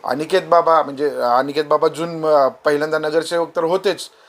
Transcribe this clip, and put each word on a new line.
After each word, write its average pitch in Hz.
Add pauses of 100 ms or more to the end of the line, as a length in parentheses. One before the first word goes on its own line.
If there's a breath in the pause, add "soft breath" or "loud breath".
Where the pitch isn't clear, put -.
अनिकेत 156
बाबा, 165
म्हणजे 139
अनिकेत 131
बाबा 151
जून, 160
अ, 143
पहिल्यांदा 151
नगरसेवक 160
तर 170
होतेच, 185 (200 soft breath)